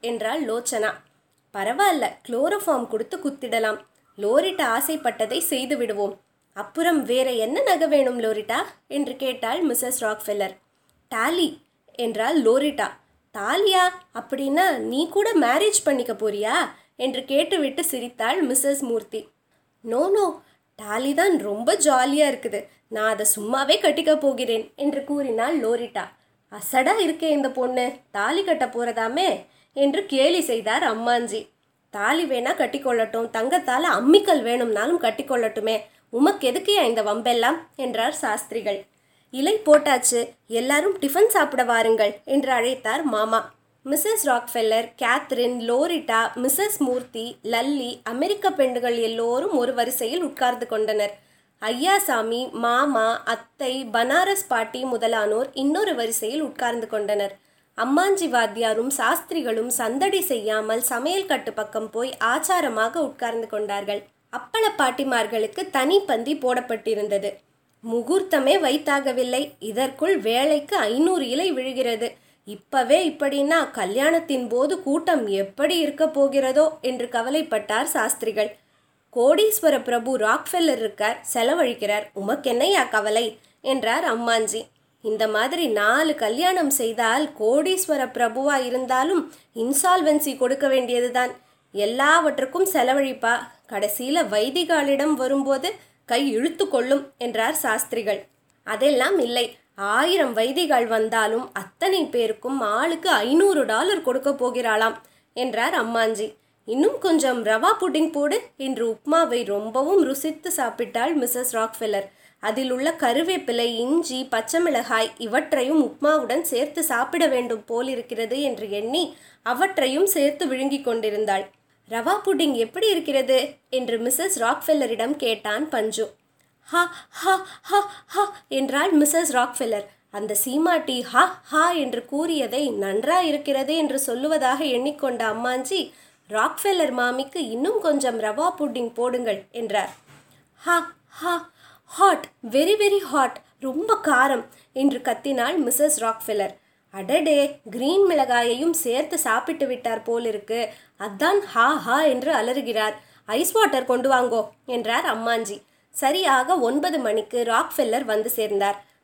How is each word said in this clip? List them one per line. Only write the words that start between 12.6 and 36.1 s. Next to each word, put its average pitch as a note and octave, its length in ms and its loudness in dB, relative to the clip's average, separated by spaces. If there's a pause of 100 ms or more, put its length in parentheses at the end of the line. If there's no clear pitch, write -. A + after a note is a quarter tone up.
"ஆலியா, F4+ 440 2 (300)
அப்படின்னா C#4 640 0
நீ B3 320 -2
கூட G#4 240 0
மேரேஜ் D#4+ 500 4
பண்ணிக்க B3 300 0
போறியா?" G#3 400 -2 (420)
என்று B3+ 300 -4
கேட்டுவிட்டு D4+ 580 0
சிரித்தாள் B3 640 -2
மிஸ்ஸஸ் C#4 320 0
மூர்த்தி. A3+ 480 -6 (600)
"No, C#4 260 0
no, G4+ 180 2 (420)
டாலி A3+ 380 -4
தான் E4+ 240 4
ரொம்ப G#3 360 0
ஜாலியா C#4+ 540 4
இருக்குது. A#3 400 -4 (200)
நான் G#3+ 240 0
அதை G#3+ 140 -2
சும்மாவே C4 560 2
கட்டிக்க D4+ 380 2
போகிறேன்" B3 560 -2
என்று C#4+ 280 -2
கூறினாள் C#4 560 -2
லோரிட்டா. A3+ 440 -4 (480)
"அசடா C4 480 0
இருக்கே D#4+ 300 0
இந்த C#4 200 2
பொண்ணு, B3+ 440 -2 (180)
தாலி B3+ 320 -2
கட்ட E4 220 0
போறதாமே?" A#3+ 800 -2 (280)
என்று C#4 320 2
கேலி D4+ 360 2
செய்தார் A3+ 420 0
அம்மாஞ்சி. A#3 640 -2 (420)
"தாலி B3+ 360 0
வேணா C4 280 -2
கட்டிக்கொள்ளட்டும், A3+ 800 -2
தங்கத்தால C4 560 0
அம்மிக்கல் D4 520 6
வேணும்னாலும் A#3+ 600 0
கட்டிக்கொள்ளட்டுமே, A3+ 800 -2 (280)
உமக்கு C4+ 420 2